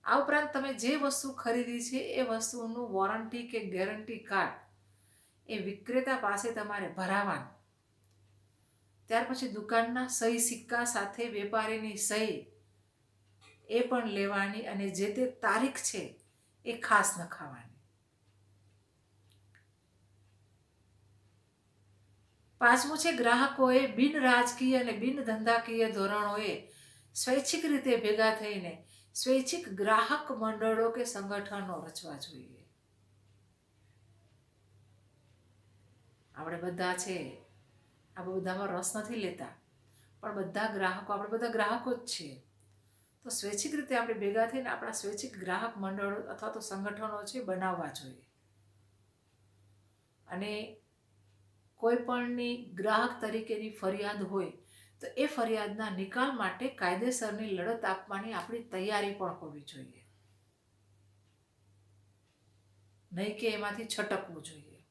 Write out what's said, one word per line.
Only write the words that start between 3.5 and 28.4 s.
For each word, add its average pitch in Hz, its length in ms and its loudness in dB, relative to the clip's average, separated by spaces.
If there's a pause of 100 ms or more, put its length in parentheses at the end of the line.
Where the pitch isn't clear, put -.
ગેરંટી 208 640 -4
કાર્ડ 185 260 0 (920)
એ 220 100 -4
વિક્રેતા 247 580 0
પાસે 202 360 -2
તમારે 208 360 -4
ભરાવાનું. 185 640 -2 (1600)
ત્યાર 247 180 4
પછી 254 240 -2
દુકાનના 233 560 2
સહી 233 300 2
સિક્કા 233 460 0
સાથે 233 440 -2
વેપારીની 214 680 -2
સહી 214 380 2 (1300)
એ 233 120 4
પણ 247 280 2
લેવાની 202 580 0
અને 196 240 -2
જે 190 220 0
તે 254 120 2 (160)
તારીખ - 420 2
છે 190 200 -2 (640)
એ 233 140 -4
ખાસ 202 380 6
નખાવાની. 143 640 -10 (4000)
પાંચમું 262 380 8
છે 330 140 4
ગ્રાહકોએ 254 720 6
બિન 254 340 4
રાજકીય 254 600 6
અને 233 120 0
બિન 254 300 0
ધંધાકીય 226 680 2
ધોરણોએ 208 600 0 (640)
સ્વૈચ્છિક 277 500 2
રીતે 277 320 4
ભેગા 220 400 4
થઈને 196 380 -6 (400)